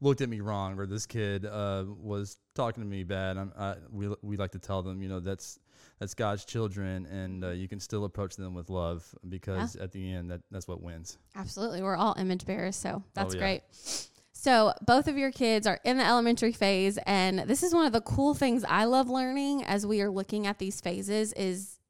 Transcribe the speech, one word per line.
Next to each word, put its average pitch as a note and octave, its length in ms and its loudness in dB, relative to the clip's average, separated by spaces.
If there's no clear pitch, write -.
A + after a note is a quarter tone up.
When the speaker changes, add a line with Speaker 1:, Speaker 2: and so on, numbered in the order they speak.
Speaker 1:
looked C#3 200 4
at B2+ 80 0
me A2 120 -4
wrong," G2 360 -2
or, G2 80 -4
"This G2+ 220 -6
kid, G2+ 400 -2
uh, G2+ 400 -2
was G2+ 520 -6
talking A#2+ 260 -2
to G#2 80 -6
me F#2+ 140 -4
bad," F#2+ 340 -2
I'm, G2 180 -6
I, G2 200 -4
we, G2+ 240 -4
we G2+ 140 -6
like F#2+ 140 -4
to F#2+ 80 -12
tell F#2+ 240 -4
them, F#2 200 -6
you F#2+ 60 -6
know, F#2 120 -4
that's, F#2 400 -8
that's G2+ 140 -8
God's G#2 300 -2
children, F#2+ 640 -4
and, F#2 380 -6
uh, F2+ 60 -4
you F2+ 180 -6
can G#2 100 -10
still G#2 260 -6
approach G2 300 -6
them F#2 180 -8
with F2 160 -10
love, F2 380 -2
because F#2+ 480 -4
Speaker 2:
Yeah. - 80 -8
Speaker 1:
at F2+ 80 -10
the F#2 180 -6
end, F2 220 -6
that, F2 80 -8
that's F#2+ 160 -10
what F2 160 -10
wins. E2+ 360 -12
Speaker 2:
Absolutely. A3 460 -6
We're F#3+ 120 0
all G3+ 240 2
image F#3 260 -2
bearers, F#3 300 -4
so G3 300 -6
that's F#3+ 180 -2
Speaker 1:
Oh, F#3 60 -2
yeah. F#3 60 0
Speaker 2:
great. F#3+ 180 0
So A3+ 500 6
both B3+ 260 6
of C#4+ 80 0
your C4+ 160 2
kids A3+ 340 2
are F#3+ 180 4
in B3+ 140 4
the B3 60 4
elementary A#3 480 6
phase, G3 540 4
and F#3+ 340 4
this C#4 220 2
is F4 120 4
one E4 120 6
of A#3+ 60 4
the A3+ 100 4
cool C#4 320 4
things B3 340 2
I G3 160 4
love B3 240 4
learning C4 560 0
as G3+ 220 0
we G#3 160 2
are G3+ 80 2
looking G3 360 -2
at G3+ 120 -2
these F#3+ 220 -4
phases G3+ 520 -2
is, F#3+ 460 -4